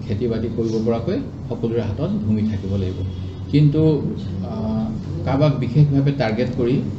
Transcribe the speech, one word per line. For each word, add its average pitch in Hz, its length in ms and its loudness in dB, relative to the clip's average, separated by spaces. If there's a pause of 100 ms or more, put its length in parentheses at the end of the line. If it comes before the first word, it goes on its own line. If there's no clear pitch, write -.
খেতি 113 200 -2
বাতি 113 200 -2 (100)
কৰিব 113 180 -2 (100)
পৰাকৈ 117 320 0 (320)
সকলোৰে 117 320 -2
হাতত 107 280 -2 (160)
ভূমি 107 160 2
থাকিব 98 360 -2
লাগিব। 92 220 -2 (520)
কিন্তু, 151 500 4 (440)
আহ, - 400 -2 (400)
কাৰোবাক 139 340 4
বিশেষভাৱে 139 520 4
টাৰ্গেট 120 460 0
কৰি 131 240 2 (160)